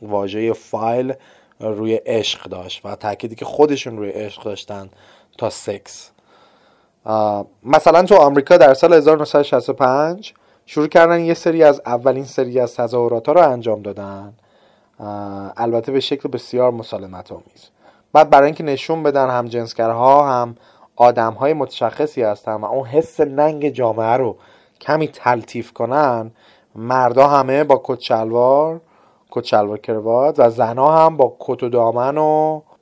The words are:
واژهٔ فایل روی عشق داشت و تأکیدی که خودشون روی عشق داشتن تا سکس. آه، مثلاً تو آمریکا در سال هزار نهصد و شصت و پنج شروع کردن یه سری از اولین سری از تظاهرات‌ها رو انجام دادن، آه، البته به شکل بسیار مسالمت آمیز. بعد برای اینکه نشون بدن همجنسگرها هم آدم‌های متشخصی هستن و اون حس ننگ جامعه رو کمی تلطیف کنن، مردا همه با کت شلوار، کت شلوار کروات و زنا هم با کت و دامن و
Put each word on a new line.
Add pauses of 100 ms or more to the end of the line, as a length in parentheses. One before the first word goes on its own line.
واژهٔ
فایل (460)
روی
عشق
داشت
و
تأکیدی
که
خودشون
روی
عشق
داشتن (480)
تا
سکس. (960)
آه، (180)
مثلاً
تو
آمریکا
در
سال
هزار
نهصد
و
شصت
و
پنج (320)
شروع
کردن
یه
سری
از
اولین
سری
از
تظاهرات‌ها
رو
انجام
دادن، (640)
آه،
البته
به
شکل
بسیار
مسالمت
آمیز. (440)
بعد
برای
اینکه
نشون
بدن
همجنسگرها
هم (400)
آدم‌های
متشخصی
هستن
و
اون
حس
ننگ
جامعه
رو (440)
کمی
تلطیف
کنن، (440)
مردا
همه
با
کت
شلوار، (500)
کت
شلوار
کروات
و
زنا
هم
با
کت
و
دامن
و (200)